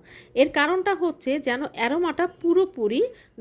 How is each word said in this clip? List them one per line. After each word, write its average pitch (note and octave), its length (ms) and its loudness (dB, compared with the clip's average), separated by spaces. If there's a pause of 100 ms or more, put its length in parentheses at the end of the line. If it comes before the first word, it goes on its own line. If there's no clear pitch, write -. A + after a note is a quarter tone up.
(340)
এর C#4 160 4
কারণটা F4+ 460 0
হচ্ছে D4+ 440 -2
যেন C4 240 -4 (100)
অ্যারোমাটা E4 540 0
পুরোপুরি E4+ 800 0 (340)